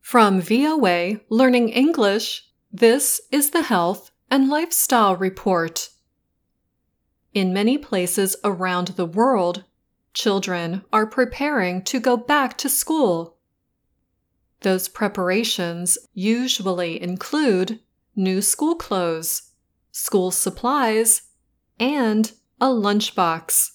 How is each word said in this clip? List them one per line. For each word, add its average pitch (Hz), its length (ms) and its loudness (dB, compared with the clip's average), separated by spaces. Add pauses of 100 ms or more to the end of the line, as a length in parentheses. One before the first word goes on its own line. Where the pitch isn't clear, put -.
(100)
From 202 300 4
V 240 260 2
O 311 180 2
A 180 440 0
Learning 247 400 4
English, 247 760 0 (240)
this 233 520 2 (100)
is 285 200 0
the 339 100 2
Health 185 500 0 (180)
and 269 200 4
Lifestyle 269 680 2
Report. 180 720 -2 (1500)
In 185 200 0
many 214 240 2
places 190 680 -2
around 180 460 -2
the 185 160 -4
world, 190 580 0 (500)
children 185 760 -2
are 214 160 2
preparing 240 760 -2
to 254 180 -4
go 247 160 2
back 262 400 0
to - 100 -6
school. 208 680 0 (1300)
Those 185 260 -2
preparations 185 1080 -2 (160)
usually 190 880 -2
include 190 760 -2 (340)
new 185 280 0
school 311 340 -2
clothes, 170 800 -6 (400)
school 185 360 0
supplies, 220 920 0 (580)
and 226 540 0 (260)
a 254 60 2
lunchbox. 208 1080 0